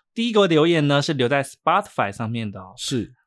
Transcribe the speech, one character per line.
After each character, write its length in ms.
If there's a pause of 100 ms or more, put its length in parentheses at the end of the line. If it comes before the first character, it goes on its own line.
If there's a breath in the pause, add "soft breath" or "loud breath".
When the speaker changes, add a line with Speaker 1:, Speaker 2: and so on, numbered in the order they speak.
(120)
Speaker 1:
第 160
一 40
个 160
留 180
言 200
呢， 140
是 140
留 140
在 140
Spotify 720
上 160
面 220
的 100
哦。 160
Speaker 2:
是。 380 (120)